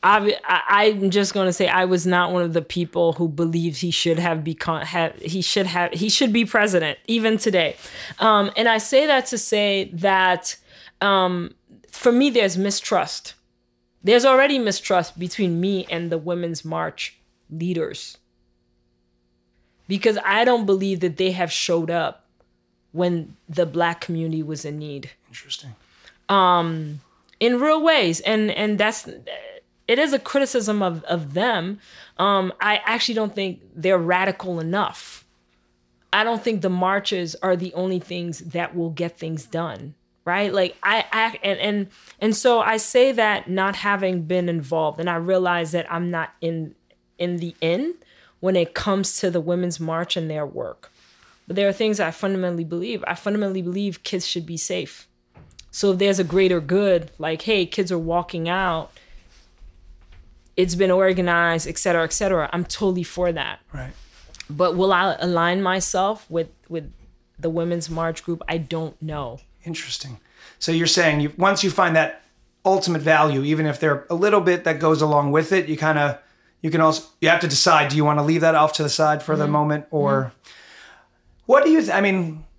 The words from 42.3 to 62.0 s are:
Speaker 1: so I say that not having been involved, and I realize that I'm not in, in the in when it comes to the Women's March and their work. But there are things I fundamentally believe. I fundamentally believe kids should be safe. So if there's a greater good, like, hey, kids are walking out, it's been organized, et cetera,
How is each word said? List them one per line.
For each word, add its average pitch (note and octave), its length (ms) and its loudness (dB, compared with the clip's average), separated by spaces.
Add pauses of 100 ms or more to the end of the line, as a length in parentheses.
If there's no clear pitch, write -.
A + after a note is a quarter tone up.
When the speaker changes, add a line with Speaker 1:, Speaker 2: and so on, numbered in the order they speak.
Speaker 1:
so A#3+ 240 4
I A3 160 0
say B3+ 380 4
that G#3+ 360 0
not F#3+ 280 -2
having F#3+ 460 -2
been F3+ 260 -2
involved, D#3 500 -2
and E3+ 100 -4
I F3 60 -2
realize F3 560 0
that E3+ 180 -4
I'm F3 220 -4
not E3 300 -6
in, E3 340 -6 (420)
in F3 200 -4
the E3+ 240 -8
in A3 320 -2 (480)
when F#3+ 140 2
it E3+ 200 2
comes G3 440 -2
to F#3 120 0
the E3+ 100 -2
Women's F3 380 -4
March E3 380 -4
and D#3+ 120 -6
their D3+ 160 -4
work. - 460 -12 (560)
But F3 80 -6
there G3+ 120 2
are G3 60 2
things G#3+ 260 0
I E3 120 0
fundamentally F3+ 540 -4
believe. F3+ 420 -6
I F3 80 -4
fundamentally G3+ 480 -2
believe F#3 400 -4
kids F3+ 240 -6
should E3+ 180 -6
be E3 120 -8
safe. - 500 -6 (640)
So G3+ 220 0
if F3+ 40 0
there's G3 220 2
a F#3+ 40 2
greater F3+ 360 2
good, F3 580 2
like, D#3+ 260 -6
hey, G#3 220 2
kids F3+ 260 -2
are F3+ 60 -2
walking E3 520 -2
out, F3+ 420 -2 (1600)
it's F3+ 200 2
been F#3 160 2
organized, F3 760 2
et D#3+ 100 -4
cetera, E3+ 260 2